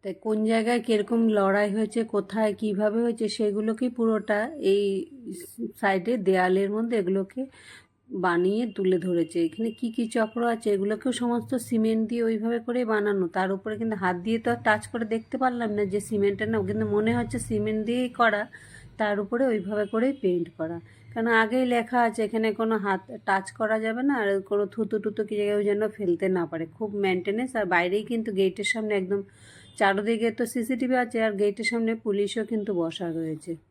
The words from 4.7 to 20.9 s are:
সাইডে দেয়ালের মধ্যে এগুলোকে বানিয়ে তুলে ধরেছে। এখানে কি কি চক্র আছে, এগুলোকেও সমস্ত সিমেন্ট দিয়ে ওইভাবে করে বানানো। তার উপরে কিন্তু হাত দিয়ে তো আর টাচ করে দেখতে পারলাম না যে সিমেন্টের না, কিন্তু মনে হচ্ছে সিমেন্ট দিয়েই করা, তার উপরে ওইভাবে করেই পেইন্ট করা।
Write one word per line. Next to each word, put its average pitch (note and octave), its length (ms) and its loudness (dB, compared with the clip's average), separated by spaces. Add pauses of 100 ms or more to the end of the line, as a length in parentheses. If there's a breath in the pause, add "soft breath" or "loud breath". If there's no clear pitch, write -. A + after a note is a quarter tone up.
সাইডে G3 360 2
দেয়ালের F#3+ 540 4
মধ্যে A3+ 260 -2
এগুলোকে F#3+ 500 -2 (640 loud breath)
বানিয়ে F#3+ 560 2
তুলে F#3 320 2
ধরেছে। E3+ 460 0
এখানে A3 260 -2
কি A3+ 200 -6
কি A3+ 180 -2
চক্র A3+ 360 0
আছে, A3+ 260 0
এগুলোকেও G#3 420 0
সমস্ত A#3+ 420 -2
সিমেন্ট A3 540 0
দিয়ে A#3 140 -2
ওইভাবে A3+ 360 0
করে A#3+ 260 -2
বানানো। G#3 440 2
তার F#3 240 0
উপরে G#3+ 240 -4
কিন্তু A3 200 -2
হাত F3+ 200 0
দিয়ে A3 220 -2
তো A#3 120 0
আর A#3+ 140 2
টাচ G#3+ 220 2
করে A3+ 180 -4
দেখতে A3+ 340 -4
পারলাম A#3+ 340 0
না G#3 120 0
যে G3 160 -2
সিমেন্টের G3+ 480 0
না, A3 140 0
কিন্তু G#3 240 -2
মনে G#3+ 300 2
হচ্ছে A#3+ 220 -2
সিমেন্ট G#3+ 480 -2
দিয়েই B3 220 0
করা, A3 380 2 (520 loud breath)
তার G#3 220 0
উপরে A#3+ 260 0
ওইভাবে G#3 400 0
করেই A#3 260 0
পেইন্ট F3+ 360 0 (100)
করা। E3+ 220 -4 (340 loud breath)